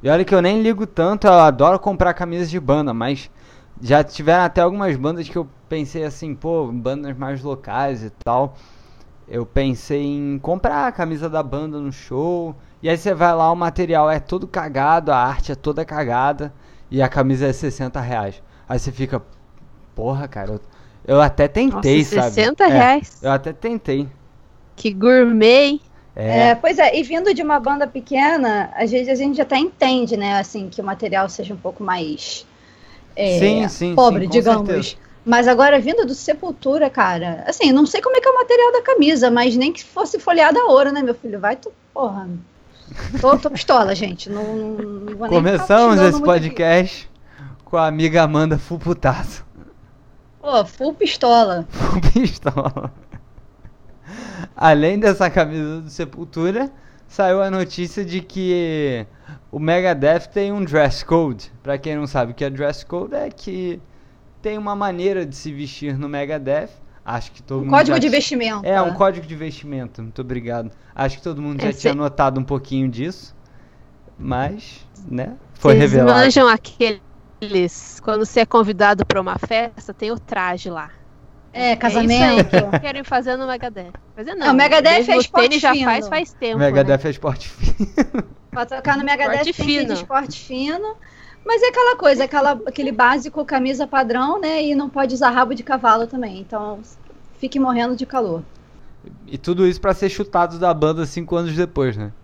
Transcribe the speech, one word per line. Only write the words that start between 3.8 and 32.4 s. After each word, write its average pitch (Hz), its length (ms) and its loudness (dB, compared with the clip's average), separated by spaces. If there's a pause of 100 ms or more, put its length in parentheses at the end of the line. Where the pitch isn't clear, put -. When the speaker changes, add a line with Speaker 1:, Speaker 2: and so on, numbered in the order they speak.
Speaker 1:
já 135 240 4
tiveram 165 400 2
até 185 160 0
algumas 180 340 0
bandas 156 320 -6
que - 100 -8
eu 165 80 -6 (220)
pensei 156 380 -8
assim, 147 280 -10
pô, 156 340 -4
bandas 127 500 -8
mais 135 260 -8
locais 131 640 -6
e 107 40 -10 (140)
tal. 131 320 -2 (720)
Eu 117 180 -8
pensei 135 560 -2
em 143 380 -4
comprar 156 480 -2
a 240 60 -4
camisa 160 340 -6
da 156 160 -4
banda 147 340 -8
no 143 140 -8
show. 160 640 -6 (260)
E 156 60 -4
aí 165 100 0
você 190 160 -2
vai 170 220 2
lá, 165 160 4
o 170 40 2
material 165 540 0
é 156 80 0
todo 180 300 -6
cagado, 151 640 0
a 131 60 4
arte 131 340 -2
é 135 40 -6
toda 151 280 -6
cagada. 143 680 -4 (360)
E 131 120 -2
a 131 80 2
camisa 135 380 0
é 135 40 0
sessenta 127 480 -6
reais. 117 420 -6 (280)
Aí 127 80 -4
você 135 140 -4
fica, 135 300 -6 (720)
porra, 135 320 -6
cara, 101 240 -10
eu, - 640 -4
eu 147 60 8
até 147 260 4
tentei, 180 520 2
Speaker 2:
Nossa, 139 160 -2
Speaker 1:
sabe? 123 180 0
Speaker 2:
sessenta 269 340 4
reais? - 560 4
Speaker 1:
É, - 40 -2
eu 139 40 2
até 135 220 -2
tentei. 143 560 -4 (680)
Speaker 2:
Que 214 160 -4
gourmet, 240 760 6
hein? 294 140 -2 (320)
Speaker 1:
É. 233 360 4
Speaker 3:
É, 233 60 6
pois 320 220 0
é, 294 220 4
e - 20 -2
vindo 330 320 0
de 262 80 -2
uma 302 200 0
banda 277 260 -2
pequena, 262 880 0
às 220 160 -2
vezes 247 160 0
a 269 80 0
gente 277 240 -2
até 277 160 0
entende, 254 640 0
né, 202 200 -2
assim, 196 300 -6
que 185 140 -10
o - 20 -8
material 196 460 -4
seja 190 240 -12
um 190 40 -12
pouco 180 240 -10
mais, 175 640 -8 (720)